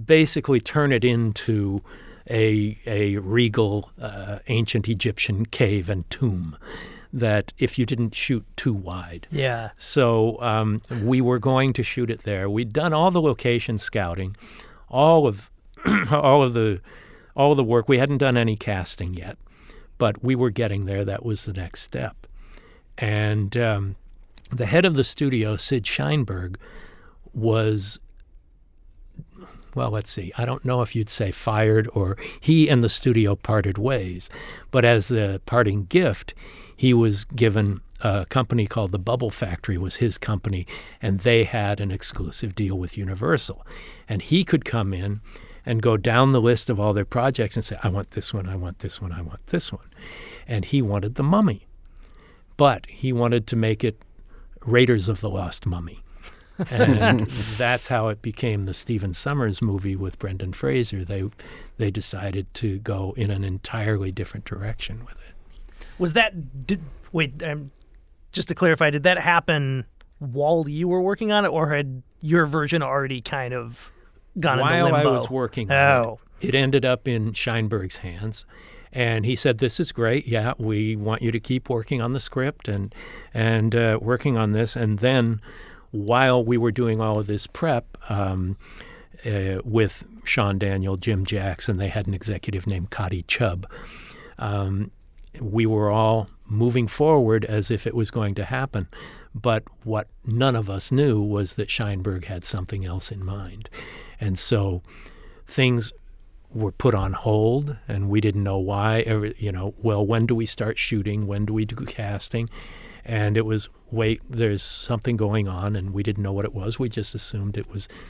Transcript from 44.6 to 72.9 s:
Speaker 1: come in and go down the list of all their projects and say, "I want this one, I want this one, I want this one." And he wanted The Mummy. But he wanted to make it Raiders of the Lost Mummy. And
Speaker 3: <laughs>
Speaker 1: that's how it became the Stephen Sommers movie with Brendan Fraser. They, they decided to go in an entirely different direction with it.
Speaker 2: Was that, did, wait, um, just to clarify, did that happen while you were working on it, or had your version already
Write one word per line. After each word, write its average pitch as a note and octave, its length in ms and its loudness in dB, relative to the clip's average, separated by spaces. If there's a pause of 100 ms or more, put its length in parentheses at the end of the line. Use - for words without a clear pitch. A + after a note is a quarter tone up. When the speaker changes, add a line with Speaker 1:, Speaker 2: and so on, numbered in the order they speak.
Speaker 1:
come G2+ 280 -2
in G2+ 280 -4 (440)
and A#2 160 0
go A2+ 160 4
down A#2+ 360 4
the B2+ 80 6
list A#2 280 4
of G#2 120 0
all G#2 120 2
their G2 120 0
projects A#2+ 500 0
and A2+ 100 -2
say, F#2 160 -10
"I G#2+ 80 -2
want F#2+ 220 -4
this - 240 -8
one, F#2+ 140 -4
I F#2+ 80 -6
want F2+ 240 -8
this - 200 -8
one, F2+ 120 -8
I E2+ 100 -8
want D#2+ 240 -12
this - 260 -4
one." - 180 -12 (580)
And G#2 160 -2
he C#3 180 2
wanted G#2 320 -2
The - 80 -2
Mummy. E3 460 2 (880)
But C3+ 300 4
he - 260 -4
wanted A#2+ 340 2
to - 80 -4
make A2 300 0
it A2 180 -2 (640)
Raiders A#2 420 6
of G#2 120 0
the G2+ 100 -4
Lost F#2+ 360 -6
Mummy. F2 360 -6 (680)
And C#3 560 4
Speaker 3:
<laughs> A2 300 -6
Speaker 1:
that's B2 320 2
how A2+ 200 2
it G#2+ 140 -4
became G#2+ 420 -2
the F#2+ 100 -4
Stephen G2+ 400 -4
Sommers B2+ 480 -2
movie G2 340 0
with F#2 220 -6
Brendan F#2+ 340 -6
Fraser. A#2+ 520 -2
They, F#2+ 200 -4 (520)
they G#2 140 -2
decided F#2+ 640 -6
to G2+ 240 -4
go F#2+ 380 -6
in G#2 140 0
an G2 140 -2
entirely G2 680 -4
different G2+ 320 -10
direction A2 600 -8
with - 100 -14 (140)
it. - 60 -20 (640)
Speaker 2:
Was F3+ 160 0
that, E3+ 520 -2
did, F#3+ 140 0 (320)
wait, D#3 300 -2
um, D3 280 -6 (640)
just - 160 -4
to E3 60 -2
clarify, D#3+ 360 4
did D3 140 -2
that F3+ 140 4
happen C#3+ 640 0 (340)
while C#3+ 500 0
you D#3+ 200 -2
were F3+ 120 2
working G3+ 320 0
on G#3 120 4
it, F3+ 40 4
or D#3 240 2
had C3+ 300 -2 (180)
your D#3+ 260 4
version D3+ 360 0
already C3+ 380 -2